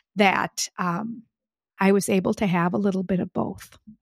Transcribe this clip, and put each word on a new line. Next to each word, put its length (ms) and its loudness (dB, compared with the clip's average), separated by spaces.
that, 520 0
um, 440 -6
I 100 6
was 180 2
able 260 2
to 120 -2
have 280 0
a 40 0
little 240 0
bit 160 -2
of 140 -4
both. 440 -6